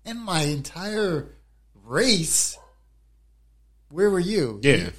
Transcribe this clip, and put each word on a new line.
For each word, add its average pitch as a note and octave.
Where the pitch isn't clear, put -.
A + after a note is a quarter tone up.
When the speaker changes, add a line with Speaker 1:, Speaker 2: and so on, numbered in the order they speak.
Speaker 1:
and A#3
my F3+
entire E3+
race. E3+
Where F#3+
were F#3+
you? E3
Speaker 2:
Yeah. C3+
Speaker 1:
You, F2